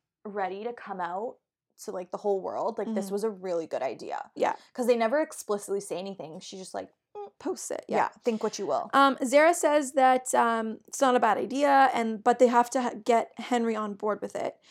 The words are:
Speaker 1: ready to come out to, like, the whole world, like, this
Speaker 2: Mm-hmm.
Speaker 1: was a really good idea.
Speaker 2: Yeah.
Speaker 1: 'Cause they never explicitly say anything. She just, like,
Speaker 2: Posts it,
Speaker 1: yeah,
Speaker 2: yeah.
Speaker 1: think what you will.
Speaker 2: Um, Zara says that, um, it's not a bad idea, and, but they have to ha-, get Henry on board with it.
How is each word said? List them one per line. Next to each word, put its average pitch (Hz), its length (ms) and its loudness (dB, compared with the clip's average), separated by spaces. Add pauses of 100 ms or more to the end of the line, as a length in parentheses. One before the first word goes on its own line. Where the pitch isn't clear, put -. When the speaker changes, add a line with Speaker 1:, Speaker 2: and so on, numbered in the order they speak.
(240)
Speaker 1:
ready 196 420 -6
to 247 80 -6
come 190 280 -10
out 175 360 -8 (460)
to, - 80 -10
like, 180 200 -10
the 202 60 -8
whole 202 240 0
world, 185 360 -4
like, 220 160 -4
this 214 120 -2
Speaker 2:
Mm-hmm. 196 80 -6
Speaker 1:
was 202 100 -2
a 226 80 0
really 180 340 -4
good 127 160 -4
idea. - 540 -6
Speaker 2:
Yeah. - 180 0 (200)
Speaker 1:
'Cause 247 120 -4
they 240 100 4
never 226 260 0
explicitly 202 600 -4
say 180 160 -8
anything. 185 420 -12
She - 180 -16
just, 185 180 -14
like, 190 140 -10 (500)
Speaker 2:
Posts - 320 -8
it, - 180 -8
Speaker 1:
yeah, - 80 -2
Speaker 2:
yeah. - 100 0 (160)
Speaker 1:
think 220 200 -2
what 214 160 -4
you 196 80 -6
will. 135 260 -2
Speaker 2:
Um, 269 320 6
Zara 294 280 6
says 302 400 0
that, 254 420 4
um, 226 520 0
it's - 140 -6
not 254 140 4
a 240 40 4
bad 220 180 4
idea, 269 560 4
and, 220 300 -2
but 247 160 4
they 254 80 8
have 240 220 4
to 262 120 -2
ha-, 240 120 -4 (100)
get 233 340 2
Henry 233 380 0
on 208 200 -6
board 208 260 -2
with 202 140 -10
it. - 220 -4 (140)